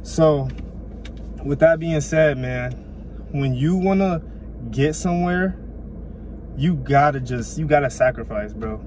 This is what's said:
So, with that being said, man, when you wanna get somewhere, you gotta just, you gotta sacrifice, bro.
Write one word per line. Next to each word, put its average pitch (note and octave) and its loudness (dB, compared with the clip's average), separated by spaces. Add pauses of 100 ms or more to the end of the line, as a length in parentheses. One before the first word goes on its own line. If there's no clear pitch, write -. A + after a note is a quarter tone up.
So, D3+ 4 (960)
with C#3 -2
that D#3+ 8
being D#3+ 0
said, D3+ 4
man, B2+ -4 (580)
when C#3 0
you D#3 2
wanna F#3+ 2 (480)
get C#3 2
somewhere, F3+ 0 (1000)
you D#3+ 2
gotta C#3 4
just, A#2+ -6
you D#3 -2
gotta C#3+ 4
sacrifice, A2+ 0
bro. A2 -6